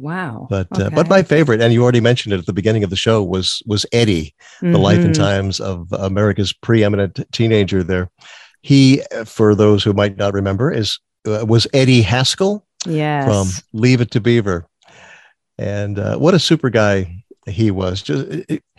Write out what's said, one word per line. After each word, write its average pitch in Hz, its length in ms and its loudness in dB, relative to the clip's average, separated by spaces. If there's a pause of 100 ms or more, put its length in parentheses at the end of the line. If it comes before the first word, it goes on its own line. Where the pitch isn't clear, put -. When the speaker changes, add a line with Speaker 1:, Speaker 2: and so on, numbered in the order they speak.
Speaker 1:
wow. 151 500 -10
Speaker 2:
But, 95 220 -4
uh, 101 180 -2
but 123 100 0
Speaker 1:
Okay. 170 80 0
Speaker 2:
my 190 140 6
favorite, 143 400 2
and 117 100 4
you 117 100 2
already 123 180 4
mentioned 113 340 0
it 92 60 0
at 85 60 -12
the 104 60 -4
beginning 107 320 0
of 87 60 -2
the 95 60 -6
show, 113 260 0
was, 92 440 -4
was 101 260 -2
Eddie, 101 420 0 (260)
the 170 180 2
life 120 200 4
and 170 160 2
Speaker 1:
Mm-hmm. 156 80 0
Speaker 2:
times 98 380 -2
of 90 320 -8
America's 98 600 -2
preeminent 101 680 0 (120)
teenager 104 500 0
there. 90 280 -4 (500)
He, 139 400 4 (240)
for 107 300 2
those 104 280 4
who 107 120 2
might 101 240 -2
not 101 160 -2
remember, 98 360 -2
is, 117 280 -6 (280)
uh, 107 200 -4
was 113 280 2
Eddie 123 280 4
Haskell 131 640 -2 (220)
Speaker 1:
Yes. 151 400 -2
Speaker 2:
from 98 380 -2 (140)
Leave 123 220 4
It 117 120 -2
to 117 80 -2
Beaver. 101 460 0 (920)
And, 101 400 -6
uh, 104 180 -4
what 147 180 0
a 170 40 4
super 147 320 0
guy 98 520 0 (240)
he 107 240 -2
was. 92 320 -4
Just, 143 240 -6 (220)
it, 80 140 -8 (160)